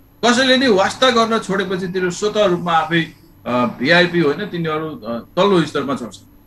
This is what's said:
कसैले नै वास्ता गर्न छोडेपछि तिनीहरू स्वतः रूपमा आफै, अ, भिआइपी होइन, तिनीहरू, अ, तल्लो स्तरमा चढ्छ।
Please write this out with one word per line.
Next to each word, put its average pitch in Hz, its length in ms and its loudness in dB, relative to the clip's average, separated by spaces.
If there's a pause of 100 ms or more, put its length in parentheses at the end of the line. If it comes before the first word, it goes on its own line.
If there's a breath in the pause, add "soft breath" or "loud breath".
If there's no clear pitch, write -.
(260)
कसैले 254 320 4
नै 262 100 2
वास्ता 208 420 2
गर्न 226 300 2
छोडेपछि 190 480 -4
तिनीहरू 180 240 -4
स्वतः 208 340 0
रूपमा 175 260 0
आफै, 160 300 0 (440)
अ, 117 60 -6 (280)
भिआइपी 170 400 4
होइन, 143 260 0
तिनीहरू, 160 440 -4
अ, 117 300 -10
तल्लो 185 420 2
स्तरमा 139 340 -4
चढ्छ। 110 240 -10 (280)